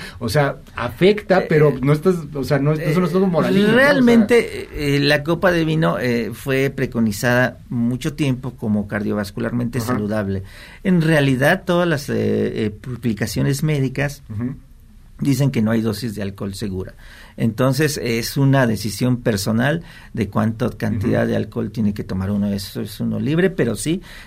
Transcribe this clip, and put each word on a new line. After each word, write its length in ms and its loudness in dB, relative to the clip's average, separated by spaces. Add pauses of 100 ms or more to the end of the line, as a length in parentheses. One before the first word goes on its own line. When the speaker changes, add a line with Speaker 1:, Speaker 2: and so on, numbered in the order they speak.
(200)
Speaker 1:
o 100 -6
sea, 280 0 (180)
afecta, 640 2
Speaker 2:
Eh, 100 -2
Speaker 1:
pero 320 6
no 120 4
estás, 220 2 (180)
o 100 -4
sea, 160 0
no, 160 2
no 180 -2
solo 140 2
estamos 220 2
Speaker 2:
eh, 20 0
Speaker 1:
moralistas, 380 4
¿no? 60 6
O 40 6
sea 80 6
Speaker 2:
realmente, 1080 4
eh, 40 4
la 240 4
copa 280 2
de 140 2
vino, 340 2
eh, 340 0
fue 360 0
preconizada 880 0 (100)
mucho 440 -2
tiempo 380 -2
como 380 -2
cardiovascularmente 880 -4
Speaker 1:
Ajá. 140 -4
Speaker 2:
saludable. 500 -2 (400)
En 180 4
realidad, 640 2
todas 220 2
las, 220 -2
eh, 560 0
eh, 60 0
publicaciones 920 -4
médicas 640 -2
Speaker 1:
Ujú. 260 -6 (640)
Speaker 2:
dicen 320 2
que 100 0
no 100 2
hay 100 2
dosis 340 -4
de 60 -6
alcohol 340 -6
segura. 380 -8 (420)
Entonces, 680 0
es 340 -2
una 300 4
decisión 540 -2
personal 600 0 (320)
de 160 -2
cuánta 400 0
cantidad 540 -2
Speaker 1:
Ujú. 80 0
Speaker 2:
de 60 0
alcohol 340 -6
tiene 240 0
que 80 -8
tomar 260 -4
uno. 240 0
Eso 280 -8
es 180 -10
uno 200 -4
libre, 300 0
pero 260 -2
sí 280 -4 (240)